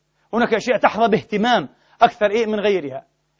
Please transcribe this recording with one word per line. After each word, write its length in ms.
هناك 200
أشياء 240
تحظى 300
باهتمام 600
أكثر 300
إيه 140
من 140
غيرها، 460